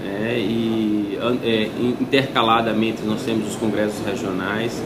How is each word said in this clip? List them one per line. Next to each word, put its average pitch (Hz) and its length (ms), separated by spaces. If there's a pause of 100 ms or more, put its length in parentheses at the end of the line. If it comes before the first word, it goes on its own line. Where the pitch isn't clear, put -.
né? 110 360
E, 110 800
an-, 120 220
é, 110 260 (100)
in-, 120 220
intercaladamente 113 1040
nós 107 160
temos 110 260
os - 80
congressos 107 480
regionais 104 840